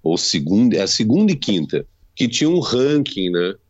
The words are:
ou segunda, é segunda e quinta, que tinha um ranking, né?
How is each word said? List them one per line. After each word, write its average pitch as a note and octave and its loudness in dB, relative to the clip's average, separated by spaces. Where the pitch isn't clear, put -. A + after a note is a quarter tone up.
ou E2 0
segunda, F#2 0
é F#2+ 0
segunda D#3+ 2
e - 0
quinta, D#2+ -4
que B2 -2
tinha D3+ 0
um F3 2
ranking, C3 0
né? F2 -2